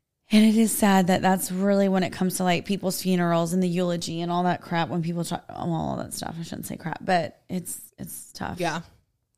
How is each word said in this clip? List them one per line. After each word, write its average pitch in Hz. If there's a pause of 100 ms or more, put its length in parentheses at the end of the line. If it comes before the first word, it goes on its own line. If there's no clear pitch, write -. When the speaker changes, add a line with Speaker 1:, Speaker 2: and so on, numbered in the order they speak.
(320)
Speaker 1:
And 214
it 220
is 226
sad 190
that 185
that's 185
really 196
when 190
it -
comes 185
to, 185
like, 180
people's 190
funerals 170
and 185
the 180
eulogy 170
and 175
all 175
that 180
crap, 165
when 175
people 170
talk, -
well, -
all 160
that -
stuff. -
I 170
shouldn't -
say -
crap, -
but 180
it's, 180 (160)
it's -
tough. -
Speaker 2:
Yeah. 170 (580)